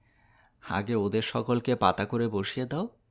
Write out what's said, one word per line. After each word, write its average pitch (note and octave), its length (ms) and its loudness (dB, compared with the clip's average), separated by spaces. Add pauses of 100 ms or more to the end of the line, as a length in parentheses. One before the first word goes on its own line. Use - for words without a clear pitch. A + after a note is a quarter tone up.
(680)
"আগে G#2 260 -2
ওদের G2+ 260 2
সকলকে A#2+ 540 0
পাতা G2 300 4
করে A#2 220 -2
বসিয়ে G#2+ 380 -2
দাও, F3 240 -4 (220)